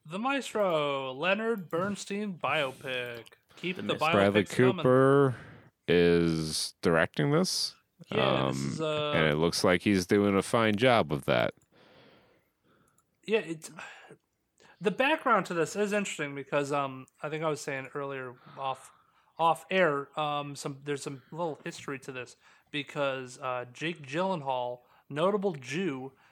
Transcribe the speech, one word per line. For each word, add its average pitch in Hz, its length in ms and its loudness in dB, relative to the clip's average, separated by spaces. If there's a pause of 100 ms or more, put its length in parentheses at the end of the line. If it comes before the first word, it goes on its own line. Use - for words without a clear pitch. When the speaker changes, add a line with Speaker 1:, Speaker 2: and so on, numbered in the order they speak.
Speaker 1:
The 170 100 -10
Maestro, 170 960 -2
Leonard 196 560 -2
Bernstein 196 720 -4
biopic. 131 800 -4 (340)
Keep 180 200 -6
Speaker 2:
The 107 60 -8
Speaker 1:
the 131 120 -2
Speaker 2:
Mis- 147 80 -2
Speaker 1:
biopics 156 100 4
Speaker 3:
Bradley 101 320 6
Speaker 1:
coming. 127 320 4
Speaker 3:
Cooper 135 580 6 (540)
is 85 920 4
directing 90 500 4
this. - 420 0 (380)
Speaker 1:
Yeah, 65 360 2
this 67 80 -2
Speaker 3:
Um, 69 160 -4
Speaker 1:
is, 53 80 -8
uh, 151 360 -4
Speaker 3:
and 80 100 4
it 76 100 2
looks 82 280 2
like 90 180 4
he's 95 240 2
doing 101 300 4
a 95 60 4
fine 110 340 2
job 110 360 4
of 69 120 -4
that. 58 300 2 (1700)
Speaker 1:
Yeah, 214 140 0
it's, 160 320 -10 (1080)
the 190 120 -2
background 262 540 2
to 180 80 -6
this 160 200 -2
is 202 180 -2
interesting 156 440 -4
because, 139 340 -2
um, 135 360 -4 (140)
I 151 80 -8
think 156 140 -6
I 165 60 -2
was 147 120 -2
saying 135 340 -8
earlier 135 400 -8 (220)
off, 135 360 -8 (440)
off 165 320 2
air, 151 400 2 (120)
um, 147 340 -4
some, 139 300 -10
there's 143 180 -6
some 139 200 -10 (100)
little 156 320 -6
history 147 360 -10
to - 120 -14
this 123 240 -12 (340)
because, 135 720 -6
uh, 127 320 -4
Jake 156 340 -8
Gyllenhaal, 135 760 -4 (300)
notable 190 440 0
Jew, 135 580 -6 (200)